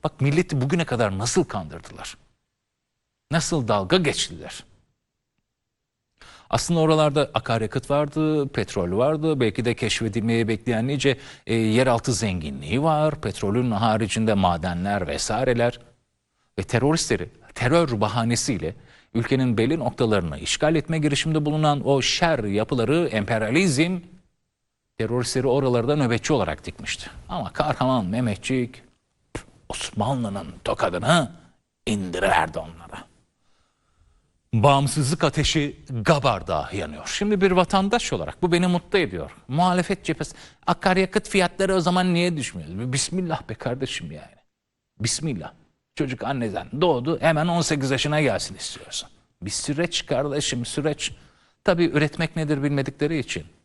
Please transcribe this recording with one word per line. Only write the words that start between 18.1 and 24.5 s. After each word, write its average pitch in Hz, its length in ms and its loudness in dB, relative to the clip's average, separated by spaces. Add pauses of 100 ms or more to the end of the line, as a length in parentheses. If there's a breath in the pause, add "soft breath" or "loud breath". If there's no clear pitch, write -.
ülkenin 123 440 2
belli 131 200 2
noktalarını 107 600 0
işgal - 380 0
etme 160 220 -2
girişiminde 151 460 0
bulunan 151 420 2
o 135 160 4
şer 156 420 2
yapıları, 120 640 0
emperyalizm, 127 880 0 (1000)